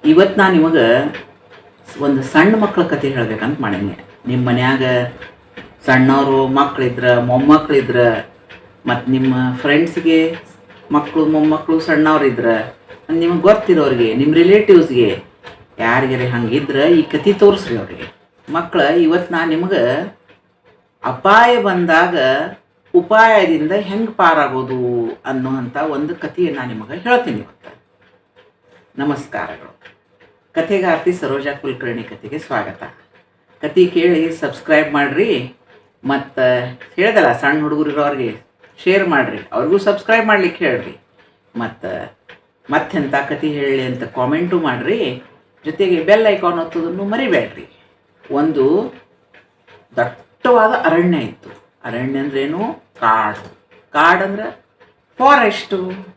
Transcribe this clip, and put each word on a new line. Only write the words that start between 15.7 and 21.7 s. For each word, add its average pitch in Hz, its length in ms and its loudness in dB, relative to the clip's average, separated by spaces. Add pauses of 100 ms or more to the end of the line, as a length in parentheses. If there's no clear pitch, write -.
ಯಾರಿಗಾರ 123 500 0
ಹಂಗಿದ್ರ 123 480 -2
ಈ 160 260 4
ಕಥೆ 156 300 0
ತೋರಿಸ್ರಿ 196 460 2
ಅವ್ರಿಗೆ. - 340 -12 (400)
ಮಕ್ಳ, 330 280 -2
ಇವತ್ತು 294 540 2
ನಾ 233 100 -2
ನಿಮಗ 170 300 -2 (1300)
ಅಪಾಯ 226 580 2
ಬಂದಾಗ 175 560 0 (760)